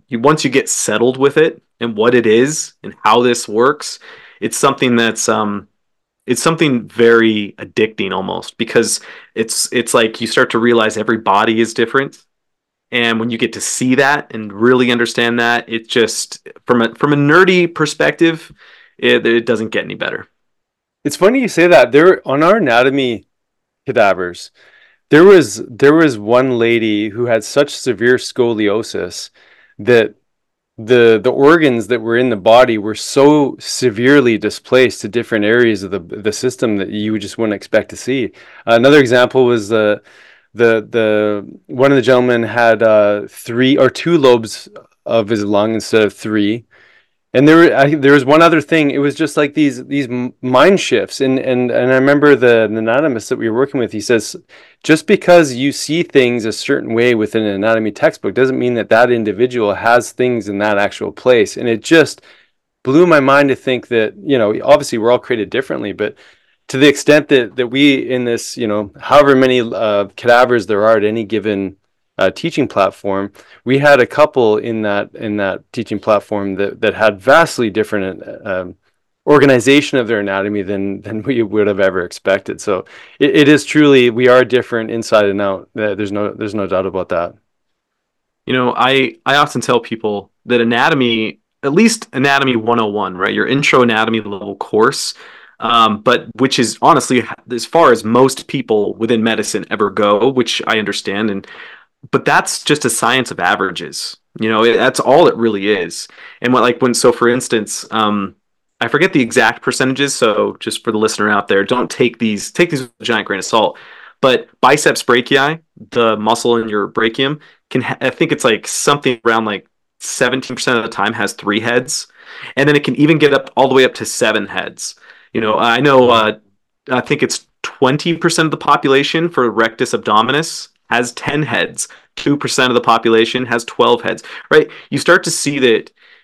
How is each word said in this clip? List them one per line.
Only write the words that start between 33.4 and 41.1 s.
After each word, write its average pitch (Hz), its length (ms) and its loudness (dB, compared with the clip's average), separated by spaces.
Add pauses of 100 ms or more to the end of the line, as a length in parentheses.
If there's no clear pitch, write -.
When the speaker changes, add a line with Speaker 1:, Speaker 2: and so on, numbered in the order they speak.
Speaker 2:
severely 120 800 0
displaced 113 640 0
to 113 60 -10
different 107 380 -4
areas 113 380 2
of 92 80 -10
the, 95 80 -6
the 104 340 -8
system 123 440 -4
that 98 120 -6
you 107 300 -6
just 98 180 -12
wouldn't 107 180 -4
expect 101 340 -4
to - 80 -16
see. 127 340 -6 (340)
Another 120 340 6
example 123 460 2
was 113 240 -2
the, 107 320 0 (540)
the, 113 340 2
the, 107 800 -2